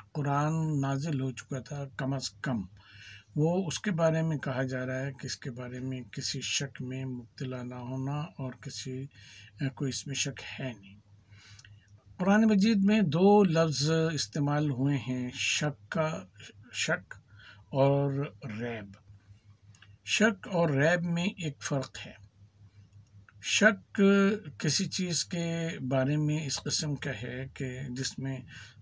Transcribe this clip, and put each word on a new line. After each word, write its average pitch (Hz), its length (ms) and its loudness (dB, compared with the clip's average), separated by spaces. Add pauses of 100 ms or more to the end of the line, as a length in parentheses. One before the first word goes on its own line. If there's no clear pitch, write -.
(140)
कुरान 143 400 0
नाजिल 143 680 0
हो 131 100 -2
चुका 123 300 -8
था, 143 240 -8 (140)
कम 135 160 -2
अज़ 131 140 -6 (140)
कम 113 240 -2 (680)
वो 170 300 2
उसके - 240 -2
बारे 160 300 2
में 160 180 0
कहा 131 240 -2
जा 127 200 -4
रहा 131 140 -4
है 135 140 -4
कि 135 160 -10
इसके - 220 -8
बारे 123 300 -10
में 127 240 -6
किसी - 380 -8
शक - 400 -4
में 131 240 -6
मुब्तला 127 580 -8
ना 123 140 -10
होना 131 440 -4 (180)
और 131 120 -6 (120)
किसी, 135 460 -8 (520)
अ, 139 60 0
कोई 135 220 -4
इसमें 135 260 -6
शक 135 260 -4
है 123 380 -8
नहीं। 98 160 -20 (1200)
कुरान 202 260 6
मजीद 214 380 6
में 202 260 4
दो 196 340 8
लफ्ज़ 160 480 4
इस्तेमाल 151 800 2
हुए 139 280 2
हैं, 123 340 -4
शक 143 420 -2
का, 165 580 -4 (420)
शक - 300 -2 (720)
और 139 640 2 (100)
रैब। 208 480 -6 (1120)
शक - 420 2
और 170 240 4
रैब 156 300 4
में 175 340 0
एक 156 260 -6
फ़र्क - 360 -4
है। 113 200 -16 (1300)
शक 208 380 4 (800)
किसी 156 240 2
चीज़ 175 400 -2
के 170 540 -2
बारे 135 380 2
में 151 280 0
इस 135 120 -4
किस्म - 380 -4
का 139 160 -6
है 123 340 -8
कि 131 460 -8
जिसमें 131 540 -6 (360)